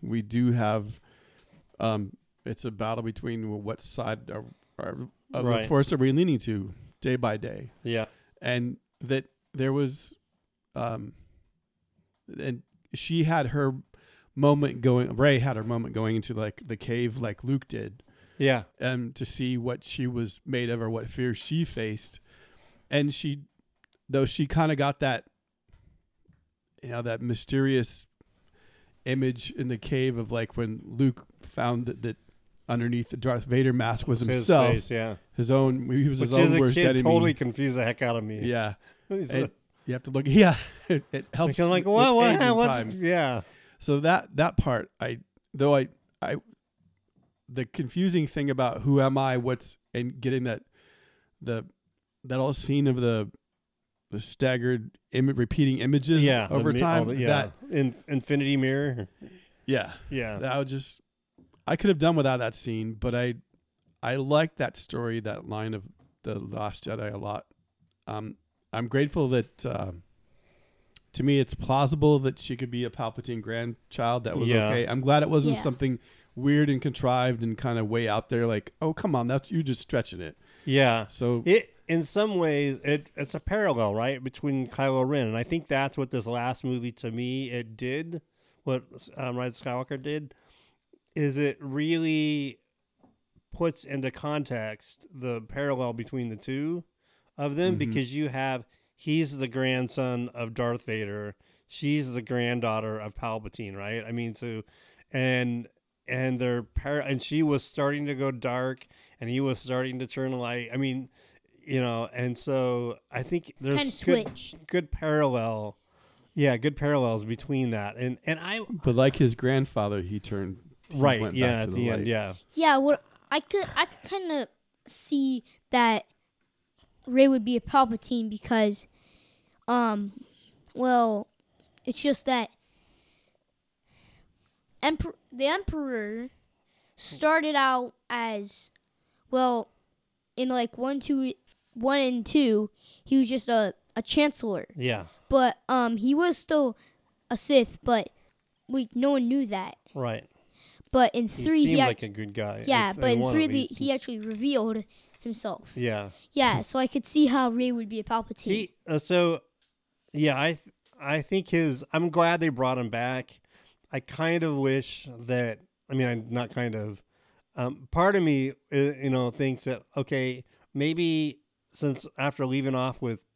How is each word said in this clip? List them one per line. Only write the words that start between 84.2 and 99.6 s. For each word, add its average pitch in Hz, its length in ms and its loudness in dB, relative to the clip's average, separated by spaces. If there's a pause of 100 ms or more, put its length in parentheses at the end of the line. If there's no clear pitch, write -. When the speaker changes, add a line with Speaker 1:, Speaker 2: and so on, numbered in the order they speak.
Speaker 2:
between 131 440 -2
Kylo 131 400 2
Ren, 135 200 2
and 110 100 -2
I 117 60 -2
think 165 240 -4
that's 135 300 -2
what 135 140 -4
this 117 160 -2
last 120 360 -4
movie 123 280 -4
to 117 180 -10
me, 123 400 -6
it 117 280 -8
did, 156 440 -6 (440)
what, 127 180 -2 (320)
um, 127 220 -6
Rise 123 220 -4
of - 60 -10
Skywalker 131 340 -6
did, 147 360 -8 (800)
is 143 240 0
it 143 200 0
really 151 1000 -2 (920)
puts - 340 -4
into 135 260 -4
context 127 1000 -6
the 123 300 -6
parallel 127 520 -2
between 117 360 -6
the 110 60 -8
two 147 480 -6 (540)
of 143 180 -4
them, 180 180 2
Speaker 1:
Mm-hmm. - 60 -2
Speaker 2:
because 120 340 -2
you 147 160 -2
have, 131 360 -4 (300)
he's 147 440 -2
the 131 80 -2
grandson 127 800 -2